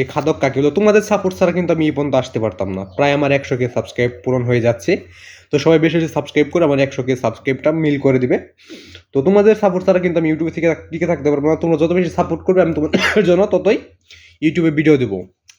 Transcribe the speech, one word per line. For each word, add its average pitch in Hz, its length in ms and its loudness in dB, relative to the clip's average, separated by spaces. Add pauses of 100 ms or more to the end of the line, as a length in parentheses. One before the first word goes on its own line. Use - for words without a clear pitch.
খাদক 156 300 -2
কাকে 135 180 0
বলে। 143 180 2
তোমাদের 208 280 4
সাপোর্ট 190 320 -2
ছাড়া 175 180 0
কিন্তু 175 200 -2
আমি 156 120 0
এই 147 100 0
পর্যন্ত 143 200 -2
আসতে 131 240 -2
পারতাম 98 300 -4
না। 95 140 -6 (100)
প্রায় 143 200 0
আমার 143 180 0
একশো 139 260 0
কে 123 120 -2
সাবস্ক্রাইব 120 500 -4
পূরণ 127 240 -2
হয়ে 120 180 2
যাচ্ছে। 117 300 0 (560)
তো - 120 -2
সবাই 160 200 4
বেশি 160 180 2
বেশি 160 160 -2
সাবস্ক্রাইব 147 360 -2
করে 170 160 0
আমার 139 140 2
একশো 135 240 -2
কে 127 120 -2
সাবস্ক্রাইবটা - 560 -4
মিল 156 280 0
করে 135 200 2
দিবে। 127 180 0 (720)
তো - 120 -6
তোমাদের 202 340 4
সাপোর্ট 185 280 0
ছাড়া 185 160 2
কিন্তু 175 200 -2
আমি 160 100 0
YouTube 156 240 -2
থেকে 170 140 -2 (180)
টিকে 160 220 -6
থাকতে 143 220 -2
পারবো 143 180 0
না। 160 80 2
তোমরা 165 220 0
যত 165 160 0
বেশি 180 160 0
সাপোর্ট 165 340 -4
করবে 185 180 2
আমি 165 120 0
তোমাদের 151 260 -2 (140)
<coughs> 185 160 2
জন্য 180 180 4
ততই 190 300 0 (640)
YouTube-এ 160 300 0
ভিডিও 147 260 4
দেবো 107 200 -2 (420)